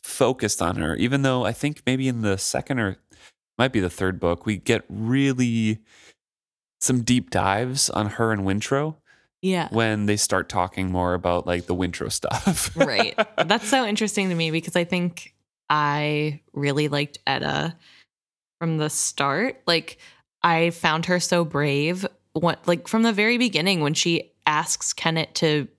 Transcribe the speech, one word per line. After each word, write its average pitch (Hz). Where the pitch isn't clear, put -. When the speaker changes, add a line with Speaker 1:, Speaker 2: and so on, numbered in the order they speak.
Speaker 1:
focused 123
on 87
her, 78
even 131
though 127
I 120
think 147
maybe 131
in 120
the 98
second -
or 98
might 127
be 117
the 90
third 92
book, 87
we 107
get 107
really 113
some 127
deep 120
dives 110
on 104
her 113
and 101
Wintrow. 139
Speaker 2:
Yeah. 180
Speaker 1:
When 107
they 104
start 92
talking 92
more 90
about, 87
like, 87
the 92
Wintrow 90
stuff. -
<laughs> -
Speaker 2:
Right. -
That's 185
so 262
interesting 208
to 175
me 165
because 165
I 175
think 175
I 151
really 143
liked 147
Etta 143
from 160
the 151
start. 143
Like, 170
I 170
found 165
her 180
so 170
brave. 151
What, 160
like, 175
from 226
the 226
very 214
beginning 185
when 147
she -
asks -
Kenneth 160
to 151